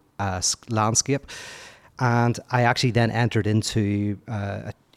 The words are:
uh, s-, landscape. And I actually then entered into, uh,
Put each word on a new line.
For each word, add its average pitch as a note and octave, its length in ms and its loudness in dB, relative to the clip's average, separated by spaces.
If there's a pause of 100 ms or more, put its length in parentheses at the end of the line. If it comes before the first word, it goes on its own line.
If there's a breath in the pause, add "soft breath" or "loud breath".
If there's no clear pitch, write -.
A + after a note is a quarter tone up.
(200)
uh, F#2+ 200 -2
s-, - 180 -2 (120)
landscape. A#2 580 0 (720 loud breath)
And A#2+ 400 2 (100)
I B2 140 2
actually A#2+ 280 2
then A#2 200 2
entered A2+ 340 2
into, G#2 720 0 (100)
uh, G2+ 440 -8 (260)